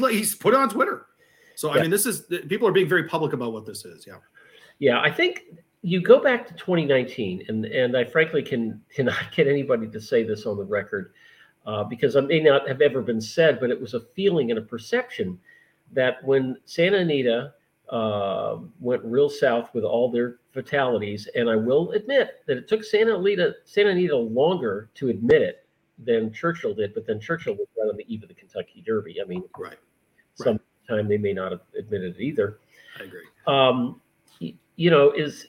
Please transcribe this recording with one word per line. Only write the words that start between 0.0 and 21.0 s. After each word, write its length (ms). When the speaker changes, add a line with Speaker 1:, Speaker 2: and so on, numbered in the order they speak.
Speaker 1:
he's 220
put 180
it 60
on 100
Twitter. 380
So, 160
I 60
Speaker 2:
Yeah. 40
Speaker 1:
mean, 100
this 140
is, 160
people 200
are 40
being 160
very 180
public 280
about 180
what 140
this 180
is. 220
Yeah. 120
Speaker 2:
Yeah, 240
I 80
think 360
you 200
go 200
back 280
to 40
twenty 320
nineteen, 640
and, 180
and 320
I 60
frankly 400
can, 360
cannot 320
<laughs> 100
get 120
anybody 400
to 120
say 220
this 240
on 100
the 100
record, 480
uh, 180
because 320
it 120
may 120
not 280
have 140
ever 200
been 200
said, 380
but 100
it 100
was 140
a 80
feeling 360
and 80
a 20
perception 800
that 320
when 420
Santa 320
Anita, 560
uh, 680
went 260
real 240
south 460
with 80
all 280
their 260
fatalities, 840